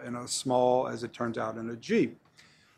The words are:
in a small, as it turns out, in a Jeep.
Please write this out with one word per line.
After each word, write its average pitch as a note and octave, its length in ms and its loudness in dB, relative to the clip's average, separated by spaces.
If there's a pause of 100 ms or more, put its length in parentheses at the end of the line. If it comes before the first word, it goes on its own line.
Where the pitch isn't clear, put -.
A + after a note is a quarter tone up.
in B2 120 -8
a A#2+ 120 -8
small, B2+ 600 4
as A#2 160 -6
it A2+ 100 -8
turns A#2 240 -4
out, A2+ 200 -4
in A2+ 120 -8
a A#2+ 60 -8
Jeep. D#3+ 440 0 (580)